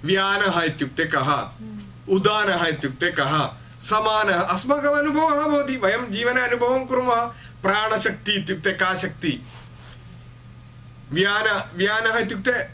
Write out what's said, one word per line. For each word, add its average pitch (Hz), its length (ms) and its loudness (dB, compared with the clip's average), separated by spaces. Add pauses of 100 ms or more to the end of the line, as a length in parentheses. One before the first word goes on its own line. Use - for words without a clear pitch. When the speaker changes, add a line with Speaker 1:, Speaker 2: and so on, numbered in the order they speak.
Speaker 1:
व्यानः 190 560 2
इत्युक्ते 160 440 -2
कः? 151 180 2
Speaker 2:
हम्म। - 920 -4
Speaker 1:
उदानः 196 500 2
इत्युक्ते 151 460 -2
कः? 147 420 2 (280)
समानः। 214 600 2
अस्माकम् 285 580 2
अनुभवः 302 460 2
भवति, 285 320 2
वयं 214 340 0
जीवने 240 300 0
अनुभवं 247 440 2
कुर्मः। 233 400 2 (360)
प्राणशक्ति 214 720 0
इत्युक्ते 190 400 -2
का 185 240 0
शक्ति? - 500 -4 (1700)
व्यान, 202 520 2 (120)
व्यानः 220 420 2
इत्युक्ते 226 340 0 (220)